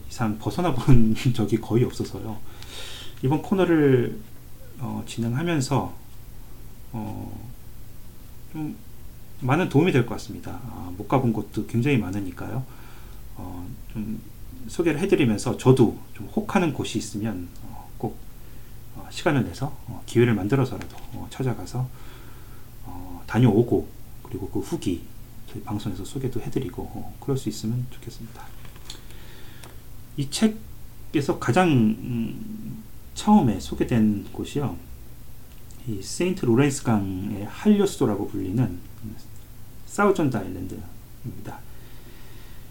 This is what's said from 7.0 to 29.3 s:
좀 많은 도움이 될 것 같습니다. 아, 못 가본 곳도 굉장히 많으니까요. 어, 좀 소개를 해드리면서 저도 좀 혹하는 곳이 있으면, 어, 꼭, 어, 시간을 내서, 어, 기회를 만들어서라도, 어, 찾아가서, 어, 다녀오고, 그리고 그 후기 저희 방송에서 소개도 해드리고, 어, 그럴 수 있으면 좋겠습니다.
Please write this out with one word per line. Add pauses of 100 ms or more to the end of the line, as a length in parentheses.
좀 (640)
많은
도움이
될
것
같습니다.
아,
못
가본
곳도
굉장히
많으니까요. (720)
어, (260)
좀 (460)
소개를
해드리면서
저도 (160)
좀
혹하는
곳이
있으면, (140)
어,
꼭, (800)
어,
시간을
내서, (120)
어,
기회를
만들어서라도, (180)
어,
찾아가서, (960)
어,
다녀오고, (360)
그리고
그
후기 (480)
저희
방송에서
소개도
해드리고,
어,
그럴
수
있으면
좋겠습니다. (1700)